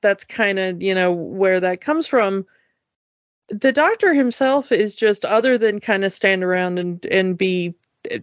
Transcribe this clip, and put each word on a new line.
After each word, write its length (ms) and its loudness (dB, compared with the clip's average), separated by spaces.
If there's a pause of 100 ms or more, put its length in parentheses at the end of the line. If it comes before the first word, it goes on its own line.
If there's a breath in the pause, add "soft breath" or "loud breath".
that's 220 0
kinda, 560 -2
you 160 0
know, 160 2
where 480 0
that 220 -2
comes 260 -2
from. 400 0 (1000)
The 220 0
Doctor 440 2
himself 560 0
is 240 0
just, 280 0
other 360 2
than 200 0
kinda 300 0
stand 340 0
around 360 0
and, 260 -6
and 320 0
be 380 -2 (480)